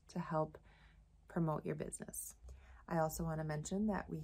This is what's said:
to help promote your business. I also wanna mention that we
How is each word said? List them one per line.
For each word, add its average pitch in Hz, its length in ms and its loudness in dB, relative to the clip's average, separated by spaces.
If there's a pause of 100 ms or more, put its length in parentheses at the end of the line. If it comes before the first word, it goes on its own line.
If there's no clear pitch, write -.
to 185 120 -4
help 156 360 2 (720)
promote 160 380 2
your 156 100 0
business. - 600 -6 (520)
I 175 120 2
also 160 240 2
wanna 156 200 0
mention 156 440 2
that - 200 0
we 160 160 -4